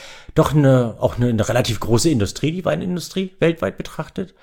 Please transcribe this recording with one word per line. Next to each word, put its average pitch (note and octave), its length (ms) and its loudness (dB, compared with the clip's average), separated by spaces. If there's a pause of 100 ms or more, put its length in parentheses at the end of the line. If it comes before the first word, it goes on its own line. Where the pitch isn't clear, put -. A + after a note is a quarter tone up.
(340)
doch D3+ 200 2
eine, C3 460 4
auch - 180 -2
eine, B2 100 2
eine A2 220 0
relativ A2+ 320 0
große A#2 280 2
Industrie, C#3 440 -2
die F3+ 100 -6
Weinindustrie, F3+ 760 -4
weltweit E3+ 380 -2
betrachtet. - 640 -10